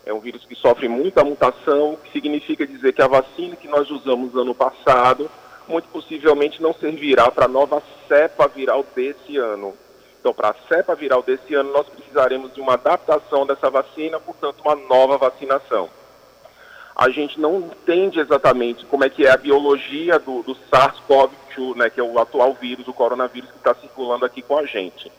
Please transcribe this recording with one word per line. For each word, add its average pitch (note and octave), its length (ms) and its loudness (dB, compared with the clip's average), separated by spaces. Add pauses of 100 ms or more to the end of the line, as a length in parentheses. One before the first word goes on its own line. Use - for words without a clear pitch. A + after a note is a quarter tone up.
É G#2 80 -8
um A2 40 -8
vírus A#2+ 280 -14
que A#2+ 80 -20
sofre A#2+ 340 2
muita D3 340 0
mutação, C#3+ 680 0
o - 60 -10
que - 120 -20
significa D3 560 -6
dizer C3 280 -2
que C#3+ 80 2
a C3+ 40 6
vacina C#3 480 -2
que - 140 -20
nós D3 220 -2
usamos B2+ 440 -4
ano B2 200 -2
passado, B2+ 760 2 (380)
muito E3+ 200 -6
possivelmente D3+ 760 0
não D#3+ 100 0
servirá C#3 580 2
pra C3 160 2
nova C#3 360 0 (260)
cepa D3+ 400 2
viral C3+ 380 -2 (100)
desse C#3+ 400 -6
ano. G#2 380 -4 (440)
Então, B2 140 0
pra G#2+ 220 -2 (160)
cepa E3+ 240 0
viral C3+ 280 -2
desse B2+ 300 -6
ano, C#3 180 -2
nós C#3+ 160 0
precisaremos C3 680 -4
de C#3 80 -14
uma C3 120 0
adaptação D3 720 0
dessa C#3 220 -2
vacina, D#3 500 -4
portanto, - 460 -10
uma D3 100 2
nova C3 440 2
vacinação. C3 720 -2 (1040)
A B2+ 140 2
gente D3 320 -6
não D3+ 160 0
entende F3 640 -2
exatamente B2+ 640 0
como C#3 180 -2
é C3+ 60 2
que D3 160 0
é C#3 60 8
a - 80 6
biologia C#3+ 800 0
do, B2+ 240 -6
do C3 120 -10 (160)
sars C3+ 380 4
cov C3+ 240 4 (240)
dois, B2+ 200 -8
né, A#2+ 140 0
que - 100 -8
é - 20 0
o A#2 160 -2
atual B2+ 360 2
vírus, B2 340 -10
o B2+ 40 -12
coronavírus B2 580 -4
que - 80 -20
tá B2 160 0
circulando A#2+ 500 -6
aqui - 180 -8
com C#3+ 160 -2
a D3 80 -4
gente. F#2+ 520 -10